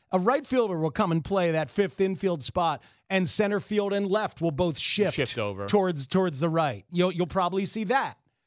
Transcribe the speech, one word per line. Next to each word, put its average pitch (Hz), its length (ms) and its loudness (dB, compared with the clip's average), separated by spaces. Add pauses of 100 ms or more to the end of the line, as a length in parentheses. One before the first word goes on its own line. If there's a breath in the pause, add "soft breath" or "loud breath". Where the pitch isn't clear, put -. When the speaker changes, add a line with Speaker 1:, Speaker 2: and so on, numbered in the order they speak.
(120)
Speaker 1:
A 185 80 2
right 254 280 2
fielder 226 320 0
will 156 120 0
come 190 200 0
and 165 100 2
play 180 300 0
that 156 180 0
fifth - 300 -2
infield 190 420 0
spot, 160 400 -2 (280 soft breath)
and 190 180 2
center 202 320 0
field 202 320 -2
and 202 160 -2
left 202 320 -2
will 165 120 0
both 165 280 0
shift 196 360 0
Speaker 2:
Shift 127 220 -2
over. 101 300 -4
Speaker 1:
towards, 180 400 2
towards 180 320 0
the 165 80 0
right. 156 440 0
You'll, 175 200 2
you'll 175 160 -2
probably 185 380 0
see 220 200 -4
that. 214 320 0 (300)